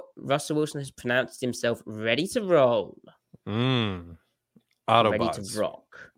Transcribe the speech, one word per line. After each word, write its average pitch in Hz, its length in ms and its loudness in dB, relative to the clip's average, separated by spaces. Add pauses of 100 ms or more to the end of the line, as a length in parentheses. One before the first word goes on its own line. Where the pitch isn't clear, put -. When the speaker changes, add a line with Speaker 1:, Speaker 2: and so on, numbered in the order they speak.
(180)
Speaker 1:
Russell 147 380 -2
Wilson 151 260 -2
has 135 80 -10
pronounced 123 500 -2
himself 117 460 -2
ready 113 440 -2
to 240 120 -2
roll. 131 560 4 (500)
Speaker 2:
Mm. 104 720 -2 (720)
Speaker 1:
Ready 113 200 6 (100)
Speaker 2:
Autobots. 95 340 -4
Speaker 1:
to 107 60 -4
rock. - 580 -8